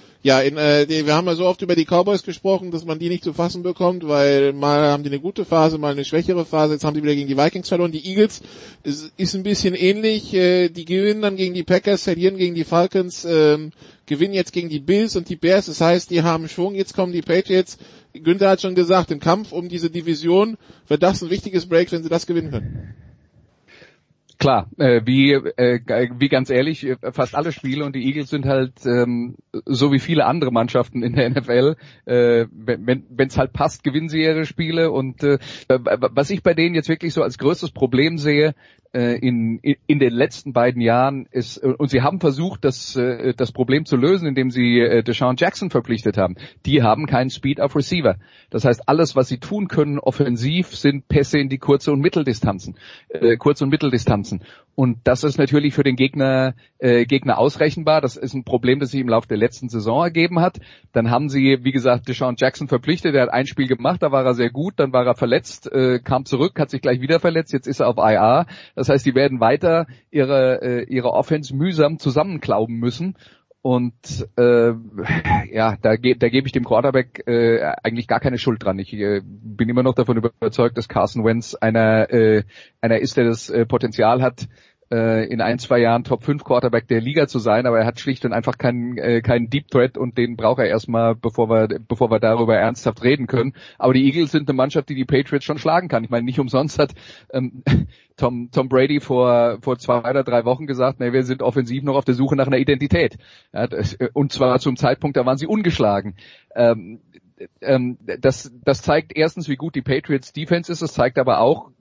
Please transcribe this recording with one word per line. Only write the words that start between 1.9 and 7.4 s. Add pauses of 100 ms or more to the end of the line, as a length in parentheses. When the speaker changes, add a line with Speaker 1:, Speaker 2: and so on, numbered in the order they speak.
Speaker 1:
gesprochen,
dass
man
die
nicht
zu
fassen
bekommt,
weil
mal
haben
die
eine
gute
Phase,
mal
eine
schwächere
Phase.
Jetzt
haben
die
wieder
gegen
die
Vikings